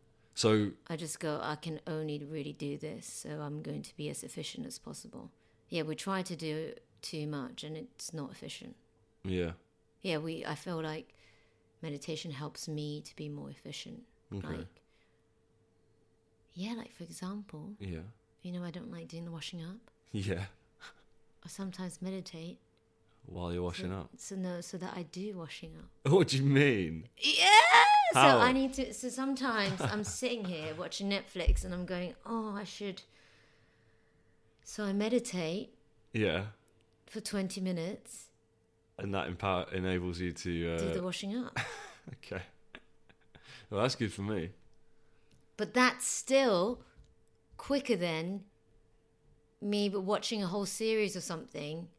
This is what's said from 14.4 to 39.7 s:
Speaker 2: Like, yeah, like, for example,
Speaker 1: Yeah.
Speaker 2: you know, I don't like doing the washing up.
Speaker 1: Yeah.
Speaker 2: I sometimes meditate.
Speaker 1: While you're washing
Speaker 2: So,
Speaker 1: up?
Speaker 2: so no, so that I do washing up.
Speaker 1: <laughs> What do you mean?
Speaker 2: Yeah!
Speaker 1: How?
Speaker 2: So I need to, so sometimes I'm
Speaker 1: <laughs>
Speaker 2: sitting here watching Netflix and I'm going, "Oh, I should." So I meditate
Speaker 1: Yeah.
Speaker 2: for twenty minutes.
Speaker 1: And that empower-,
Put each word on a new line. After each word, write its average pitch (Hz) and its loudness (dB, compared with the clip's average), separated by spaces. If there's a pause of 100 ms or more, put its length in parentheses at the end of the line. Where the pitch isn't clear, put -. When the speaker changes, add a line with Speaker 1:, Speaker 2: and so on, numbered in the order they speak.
Speaker 2:
Like, 78 -10 (1700)
yeah, 202 -6
like, - -10
for - -14
example, 180 -10
Speaker 1:
Yeah. 90 -6 (420)
Speaker 2:
you 180 -10
know, 180 -6
I 175 -6
don't 175 -12
like 170 -12
doing 170 -10
the 170 -8
washing 165 -10
up. 180 -10 (340)
Speaker 1:
Yeah. 98 -2 (1000)
Speaker 2:
I - -14
sometimes 185 -8
meditate. 180 -8 (680)
Speaker 1:
While 87 -4
you're 87 0
washing 87 -2
Speaker 2:
So, 92 -4
Speaker 1:
up? 80 -8
Speaker 2:
so - -10
no, 180 -4
so 180 -10
that 185 -8
I 180 -6
do 185 -8
washing - -10
up. - -16
Speaker 1:
<laughs> - 2
What 180 10
do 135 4
you 135 4
mean? 120 6 (100)
Speaker 2:
Yeah! 302 4 (640)
Speaker 1:
How? 131 12
Speaker 2:
So - -
I 254 8
need 262 2
to, - -4
so 247 -6
sometimes 247 0
I'm 208 0
Speaker 1:
<laughs> - -6
Speaker 2:
sitting 240 -2
here 156 -4
watching 185 -4
Netflix 185 2
and 185 -4
I'm 180 -4
going, 180 -4 (120)
"Oh, 220 -4
I 208 -6
should." 196 -8 (1600)
So - -8
I 196 0
meditate 202 0 (380)
Speaker 1:
Yeah. 98 2 (640)
Speaker 2:
for 220 -10
twenty 196 -4
minutes. 180 -6 (720)
Speaker 1:
And 101 -4
that 80 0
empower-, 90 0